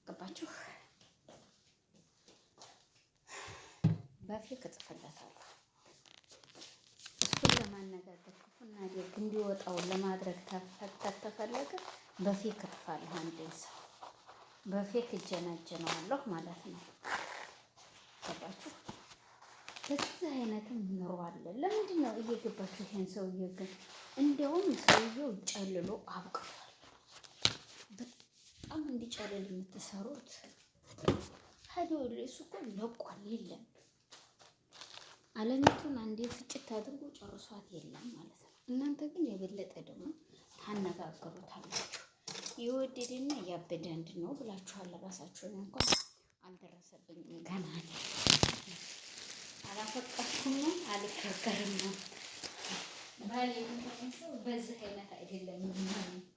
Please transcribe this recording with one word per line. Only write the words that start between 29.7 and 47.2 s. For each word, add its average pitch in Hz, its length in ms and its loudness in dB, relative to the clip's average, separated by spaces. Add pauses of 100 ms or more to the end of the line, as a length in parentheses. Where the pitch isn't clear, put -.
ሄዶ 330 220 0 (280)
እሱ 254 200 -6
እኮ - 140 -14 (180)
ለቋል። 202 560 -6
የለም 190 360 -6 (1700)
አለሚቱን 269 640 8
አንዴ 220 220 -2 (100)
ፍጭት - 420 -6
አድርጎ 269 300 -2 (120)
ጨርሷት 202 560 -12
የለም 156 400 -12
ማለት - 300 -14
ነው። - 120 -20 (160)
እናንተ 277 400 2
ግን 339 180 2
የበለጠ 196 480 -4 (100)
ደግሞ - 220 -12 (500)
ታነጋግሩታላችሁ። - 1500 -2 (540)
የወደደና 254 720 0 (120)
ያበደ 170 460 -4
አንድ 165 260 -4
ነው 180 200 -2
ብላችኋል። 190 540 -8 (100)
ራሳችሁን 190 560 -10
እንኳን 202 340 6 (540)
አልደረሰብኝም 175 840 -16 (120)